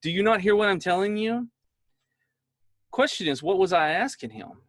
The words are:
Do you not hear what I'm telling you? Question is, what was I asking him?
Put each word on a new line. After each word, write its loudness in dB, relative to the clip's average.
Do -6
you 0
not 2
hear 2
what 2
I'm 0
telling 0
you? -4
Question -2
is, -2
what 0
was 2
I 4
asking -4
him? -18